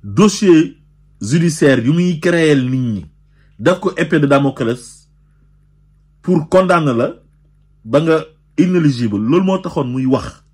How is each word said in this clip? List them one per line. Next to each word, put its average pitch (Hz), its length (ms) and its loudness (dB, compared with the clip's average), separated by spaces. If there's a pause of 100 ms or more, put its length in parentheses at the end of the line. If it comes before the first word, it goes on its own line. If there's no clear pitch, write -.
Dossier 175 760 2 (420)
judiciaire 143 640 0
yu 139 80 0
muy 175 280 -2
créer 165 360 0
nit 127 220 -2
ñi, 107 280 -6 (520)
def 170 220 -2
ko 175 180 -4
épée 170 220 -2
de 143 60 0
Damoclès 139 840 -2 (1120)
pour 180 260 0
condamner 175 460 2
la 117 180 -2 (720)
ba 127 160 0
nga 160 240 0 (320)
inéligible. 139 600 0
Loolu 151 260 0
moo 190 140 -2
taxoon 165 340 -6
muy 131 140 -4
wax. 123 360 -4 (120)